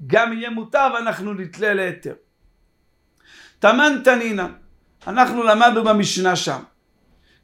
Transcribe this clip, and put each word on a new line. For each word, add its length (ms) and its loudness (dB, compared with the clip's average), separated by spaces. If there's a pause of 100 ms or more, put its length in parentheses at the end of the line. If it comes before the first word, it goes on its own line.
גם 260 0
יהיה 180 -8
מותר 440 0
ואנחנו 400 -6
נתלה 400 -4
להיתר. 400 -8 (1400)
תמן 460 4
תנינא, 420 2 (600)
אנחנו 360 0
למדנו 420 4
במשנה 520 0
שם, 260 -6 (800)